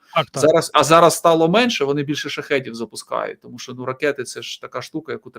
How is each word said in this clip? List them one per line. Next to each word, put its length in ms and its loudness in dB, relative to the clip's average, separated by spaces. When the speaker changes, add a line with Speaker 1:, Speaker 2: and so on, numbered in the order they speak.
Speaker 1:
Так, 160 0
так. 100 -8
Speaker 2:
Зараз, 320 4
а 100 6
зараз 320 6
стало 340 4
менше, 360 0
вони 180 -2
більше 260 -6
шахедів 460 -4
запускають, 640 -8
тому 180 -18
що, 140 -14
ну, 120 -12
ракети — 380 -4
це 180 -12
ж 200 -14
така 200 -10
штука, 300 -10
яку 260 -12